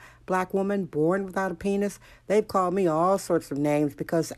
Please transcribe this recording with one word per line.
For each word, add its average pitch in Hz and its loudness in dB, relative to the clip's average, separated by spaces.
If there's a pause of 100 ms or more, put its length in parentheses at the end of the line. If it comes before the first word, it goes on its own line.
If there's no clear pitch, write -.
(260)
black 185 -2
woman, 196 0
born 165 0
without 190 -4
a 170 -8
penis. 202 -4 (260)
They've 208 2
called 180 0
me 196 2
all 170 2
sorts 165 -2
of 139 -4
names 147 0
because 160 -2